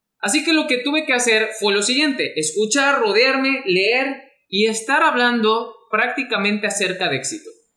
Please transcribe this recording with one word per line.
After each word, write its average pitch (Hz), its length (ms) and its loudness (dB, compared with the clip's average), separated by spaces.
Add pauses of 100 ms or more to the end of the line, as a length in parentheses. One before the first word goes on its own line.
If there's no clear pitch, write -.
(200)
Así 277 240 -2
que 330 100 0
lo 311 140 2
que 247 100 0
tuve 302 280 -2
que 269 80 0
hacer 226 360 2 (100)
fue 202 140 2
lo 208 80 2
siguiente, 247 580 -2
escuchar, 247 600 0
rodearme, 262 640 2
leer 233 580 0 (260)
y 208 180 2
estar 220 340 0
hablando 233 720 2 (140)
prácticamente 214 760 -2
acerca 180 420 -2
de 139 60 0
éxito. - 340 -8 (280)